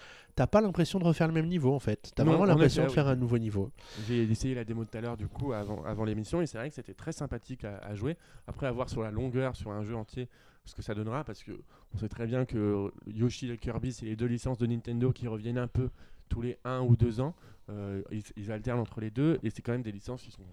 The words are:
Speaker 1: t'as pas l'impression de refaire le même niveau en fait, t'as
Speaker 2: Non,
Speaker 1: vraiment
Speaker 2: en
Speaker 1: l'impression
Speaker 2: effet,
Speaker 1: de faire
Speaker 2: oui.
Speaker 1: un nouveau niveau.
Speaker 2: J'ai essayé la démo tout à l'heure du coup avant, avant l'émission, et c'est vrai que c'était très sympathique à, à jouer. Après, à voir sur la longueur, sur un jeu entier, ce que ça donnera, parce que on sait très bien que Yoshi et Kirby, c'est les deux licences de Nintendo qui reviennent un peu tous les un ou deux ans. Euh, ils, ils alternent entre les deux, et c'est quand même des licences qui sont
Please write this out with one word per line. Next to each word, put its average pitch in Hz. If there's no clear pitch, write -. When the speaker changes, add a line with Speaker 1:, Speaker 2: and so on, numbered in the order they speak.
Speaker 1:
t'as 131
pas 208
l'impression 190
de 175
refaire 165
le 160
même 160
niveau 151
en 139
fait, -
t'as 131
Speaker 2:
Non, 160
Speaker 1:
vraiment 170
Speaker 2:
en -
Speaker 1:
l'impression 156
Speaker 2:
effet, 135
Speaker 1:
de -
faire 147
Speaker 2:
oui. 135
Speaker 1:
un 127
nouveau 120
niveau. 101
Speaker 2:
J'ai 120
essayé 113
la 120
démo 113
tout 117
à 110
l'heure 117
du 101
coup 135
avant, 104
avant 107
l'émission, 107
et 160
c'est 117
vrai 123
que -
c'était 101
très -
sympathique 127
à, 101
à 104
jouer. 123
Après, -
à 123
voir 123
sur 117
la 110
longueur, 127
sur -
un 104
jeu 110
entier, 120
ce -
que -
ça 107
donnera, 110
parce -
que 110
on -
sait 110
très 117
bien 127
que 104
Yoshi 117
et 117
Kirby, 117
c'est 117
les 110
deux 117
licences 120
de 120
Nintendo 117
qui 123
reviennent 110
un 123
peu 127
tous -
les 123
un 127
ou 120
deux 113
ans. 147
Euh, 101
ils, 104
ils 104
alternent 120
entre 110
les 110
deux, 139
et 110
c'est -
quand 120
même 123
des 110
licences 123
qui -
sont -